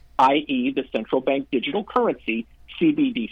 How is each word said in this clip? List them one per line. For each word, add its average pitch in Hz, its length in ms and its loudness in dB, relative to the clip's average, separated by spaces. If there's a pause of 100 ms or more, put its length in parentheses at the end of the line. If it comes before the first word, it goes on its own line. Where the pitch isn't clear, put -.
(180)
I 139 300 4
E, 131 240 0
the 135 200 -4
central 127 300 0
bank 135 300 -2
digital 143 320 -2
currency, 180 640 -2 (320)
C 165 140 4
B 147 200 2
D 113 200 -6